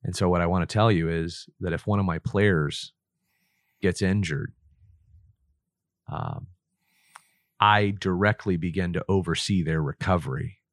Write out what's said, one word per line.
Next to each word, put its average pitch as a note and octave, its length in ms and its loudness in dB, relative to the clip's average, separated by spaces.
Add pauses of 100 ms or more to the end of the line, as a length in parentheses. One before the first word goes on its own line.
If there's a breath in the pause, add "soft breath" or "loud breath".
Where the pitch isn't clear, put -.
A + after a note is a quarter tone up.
And F2 100 -8
so F#2 140 0
what F2 140 2
I E2+ 40 2
want F2 220 0
to - 40 -10
tell G#2+ 200 4
you E2 160 2
is E2 400 -6 (120)
that F2 120 -4
if - 140 -6
one G#2 120 0
of G2+ 60 2
my E2 140 -2
players F2 720 0 (880)
gets F2+ 220 0
injured, F2 500 -2 (1500)
um, D#2 420 -10 (1080 soft breath)
I G#2 400 4
directly F#2+ 580 0
begin F2 360 -2
to E2+ 160 -4
oversee F#2 540 0
their D#2+ 200 0
recovery D2 760 -2 (120)